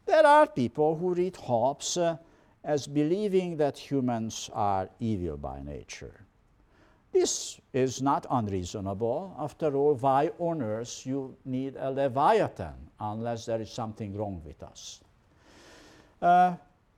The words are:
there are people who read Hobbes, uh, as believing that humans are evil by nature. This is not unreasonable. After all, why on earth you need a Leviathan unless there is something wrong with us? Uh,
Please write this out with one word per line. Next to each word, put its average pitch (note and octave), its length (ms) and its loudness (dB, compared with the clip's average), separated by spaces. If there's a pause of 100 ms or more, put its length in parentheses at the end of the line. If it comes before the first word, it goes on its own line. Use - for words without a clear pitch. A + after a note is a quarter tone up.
there D#4+ 180 8
are D4+ 220 10
people D3+ 500 0
who F3+ 160 -2
read F3+ 240 -2
Hobbes, B2+ 640 -2
uh, E3+ 180 0 (480)
as D3+ 220 0
believing F3 720 0
that D3 180 0
humans A#2+ 760 -2
are G2 340 0 (120)
evil F2+ 360 -2
by C#2 240 -8
nature. C#2 640 -14 (880)
This - 480 0 (120)
is C3 300 0
not C#3+ 280 0
unreasonable. G#2+ 1080 -2
After D3 360 -4
all, C#3+ 200 4
why C3+ 440 2
on E3+ 240 -2
earth A2 440 -6
you C3 380 -6
need C3 340 -4
a C3+ 120 -4
Leviathan C#3 840 2 (260)
unless A2 460 -6
there A2+ 140 -2
is G#2+ 100 -10
something G#2+ 460 -8
wrong G2 280 -6
with D2 180 -18
us? - 380 -18 (1200)
Uh, F3+ 340 6 (440)